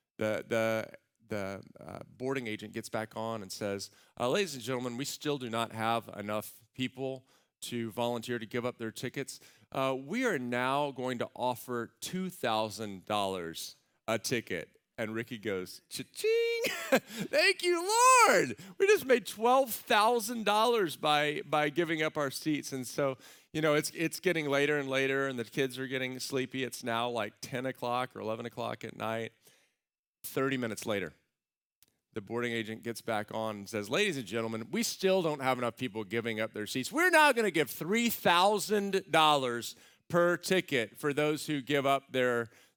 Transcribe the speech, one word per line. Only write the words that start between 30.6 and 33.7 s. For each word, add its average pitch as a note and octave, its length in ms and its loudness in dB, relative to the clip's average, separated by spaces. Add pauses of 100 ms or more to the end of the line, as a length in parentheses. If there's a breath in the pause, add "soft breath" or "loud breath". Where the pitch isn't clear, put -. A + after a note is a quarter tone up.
later, G2+ 280 -2 (1000)
the A2 60 -8
boarding A#2 320 -4
agent A2 300 -4
gets A2+ 180 -6
back G#2+ 320 -2
on A2 220 -2
and G2+ 140 -10
says, G#2 200 -4